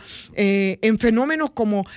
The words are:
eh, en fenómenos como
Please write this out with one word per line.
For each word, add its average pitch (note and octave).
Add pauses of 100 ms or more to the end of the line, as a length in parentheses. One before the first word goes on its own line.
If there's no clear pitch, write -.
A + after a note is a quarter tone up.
(360)
eh, G3
en G#3+
fenómenos C4+
como G#3 (120)